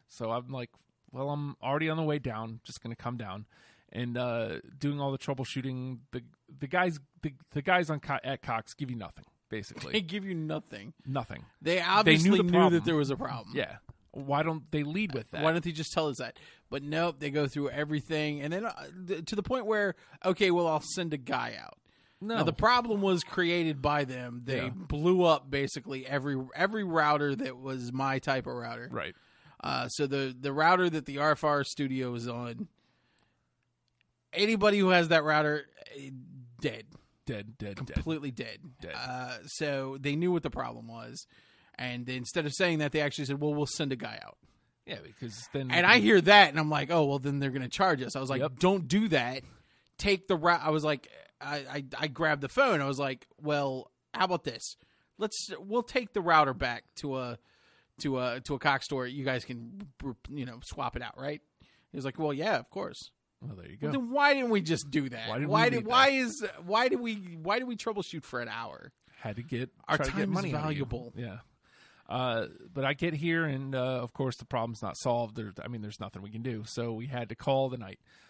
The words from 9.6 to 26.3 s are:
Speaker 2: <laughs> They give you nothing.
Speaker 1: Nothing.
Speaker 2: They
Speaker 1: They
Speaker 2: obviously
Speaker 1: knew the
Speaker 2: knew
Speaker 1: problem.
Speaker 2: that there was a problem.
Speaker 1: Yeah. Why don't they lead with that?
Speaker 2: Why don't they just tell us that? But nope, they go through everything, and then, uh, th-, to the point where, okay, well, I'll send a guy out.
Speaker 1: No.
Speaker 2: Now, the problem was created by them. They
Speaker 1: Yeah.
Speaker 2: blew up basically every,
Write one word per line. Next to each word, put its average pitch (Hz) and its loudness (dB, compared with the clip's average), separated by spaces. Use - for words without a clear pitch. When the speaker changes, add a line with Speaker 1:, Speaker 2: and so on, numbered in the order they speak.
Speaker 2:
<laughs> - -2
They 214 0
give 190 -6
you 185 -4
nothing. 156 -8
Speaker 1:
Nothing. 131 -6
Speaker 2:
They 165 2
Speaker 1:
They 180 2
Speaker 2:
obviously 180 8
Speaker 1:
knew 214 10
the 214 6
Speaker 2:
knew 175 4
Speaker 1:
problem. 180 8
Speaker 2:
that 165 4
there 170 4
was 143 4
a 135 0
problem. 120 -4
Speaker 1:
Yeah. 120 -2
Why 139 0
don't 160 -2
they 151 0
lead 160 -2
with 117 -6
that? - -6
Speaker 2:
Why 160 4
don't 170 2
they 175 -4
just 156 -6
tell 156 2
us 127 -2
that? 120 -8
But 139 -6
nope, 156 -2
they 147 -4
go 147 2
through 143 -2
everything, 151 -2
and 151 -4
then, 196 -4
uh, 220 -4
th-, 170 -4
to 214 -4
the 208 0
point 247 -2
where, 208 2
okay, 185 4
well, 175 4
I'll 156 0
send 165 -2
a - -2
guy 120 -4
out. - -18
Speaker 1:
No. 226 -4
Speaker 2:
Now, - 2
the 156 4
problem 226 4
was 185 4
created 170 0
by 147 2
them. 123 -8
They 131 -2
Speaker 1:
Yeah. 127 -4
Speaker 2:
blew 156 2
up 147 6
basically 135 -2
every, 139 -2